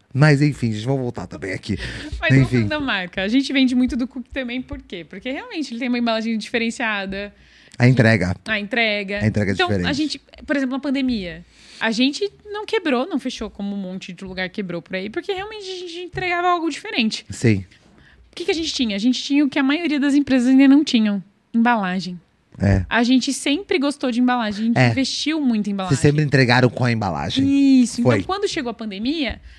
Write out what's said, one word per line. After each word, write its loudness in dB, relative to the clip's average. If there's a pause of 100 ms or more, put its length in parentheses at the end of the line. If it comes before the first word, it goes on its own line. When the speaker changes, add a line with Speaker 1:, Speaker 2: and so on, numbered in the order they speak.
(140)
Speaker 1:
Mas 6
enfim, 0
gente, -8
vamos -2
voltar -8
também -10
aqui. -6 (420)
Speaker 2:
Mas 2
Speaker 1:
Enfim. 4
Speaker 2:
voltando -2
à -2
marca, -4
a -2
gente 0
vende 4
muito 0
do -4
cookie -14
também, -8
por -14
quê? -14
Porque -12
realmente -10
ele -10
tem -4
uma -2
embalagem -2
diferenciada. -4 (440)
Speaker 1:
A 6
entrega. 4 (120)
Speaker 2:
A -2
entrega. -2
Speaker 1:
A 0
entrega 0
é 0
Speaker 2:
Então, 0
Speaker 1:
diferente. 0
Speaker 2:
a 0
gente, -4 (260)
por -2
exemplo, -2
na -4
pandemia, -4 (340)
a 0
gente 0 (140)
não -10
quebrou, 0
não -4
fechou -8
como -8
um -6
monte -10
de -16
lugar -6
quebrou -8
por -10
aí, -6
porque -6
realmente -10
a -10
gente -12
entregava -4
algo 0
diferente. -4
Speaker 1:
Sim. 2 (680)
Speaker 2:
O -20
que -8
que 0
a 0
gente -4
tinha? -2
A -4
gente 2
tinha 2
o 0
que -2
a 2
maioria 0
das 2
empresas 2
ainda 8
não 8
tinham: 0 (300)
embalagem. 0 (400)
Speaker 1:
É. 4
Speaker 2:
A 2
gente 4
sempre -2
gostou -2
de 0
embalagem, 0
a 0
gente 2
Speaker 1:
É. 6
Speaker 2:
investiu -2
muito 0
em -4
embalagem. -2
Speaker 1:
Vocês 4
sempre 2
entregaram 4
com -2
a 2
embalagem. -2 (380)
Speaker 2:
Isso. -2
Então, 2
Speaker 1:
Foi. 2
Speaker 2:
quando -4
chegou -6
a -6
pandemia, -6 (180)